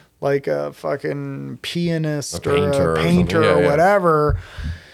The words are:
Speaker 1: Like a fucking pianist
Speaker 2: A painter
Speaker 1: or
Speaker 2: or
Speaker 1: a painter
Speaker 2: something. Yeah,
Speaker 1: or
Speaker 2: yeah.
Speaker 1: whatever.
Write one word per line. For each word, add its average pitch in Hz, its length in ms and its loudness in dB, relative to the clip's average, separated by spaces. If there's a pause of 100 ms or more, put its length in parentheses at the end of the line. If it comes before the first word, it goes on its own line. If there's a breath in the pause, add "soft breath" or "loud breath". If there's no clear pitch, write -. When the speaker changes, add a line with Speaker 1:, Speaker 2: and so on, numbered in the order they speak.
(200 loud breath)
Speaker 1:
Like 143 260 -2
a 147 280 -4
fucking 139 880 -8
pianist 160 760 -4
Speaker 2:
A - 40 -10 (100)
painter 143 400 2
Speaker 1:
or - 0 -
Speaker 2:
or 160 60 0
Speaker 1:
a - 60 0
painter 175 340 2
Speaker 2:
something. 160 60 4
Yeah, - 140 4
Speaker 1:
or 175 60 4
Speaker 2:
yeah. 175 80 4
Speaker 1:
whatever. 160 680 2 (580 loud breath)